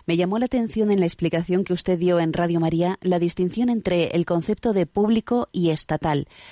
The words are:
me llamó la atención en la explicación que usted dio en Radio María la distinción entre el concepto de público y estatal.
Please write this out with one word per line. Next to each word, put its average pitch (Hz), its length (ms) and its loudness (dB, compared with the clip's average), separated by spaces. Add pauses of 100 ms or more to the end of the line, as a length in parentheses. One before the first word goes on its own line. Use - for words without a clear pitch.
me 170 100 0
llamó 180 220 0
la 240 80 0
atención 220 460 0
en 196 80 4
la 175 80 4
explicación 175 560 -2
que 180 100 -4
usted 180 240 0
dio 175 220 2
en 160 140 0
Radio 170 260 0
María 165 420 0
la 180 180 0
distinción 180 500 -2
entre 180 400 0
el 170 160 0
concepto 202 480 -2
de 185 120 2
público 220 680 0
y 170 200 0
estatal. 156 560 -2 (240)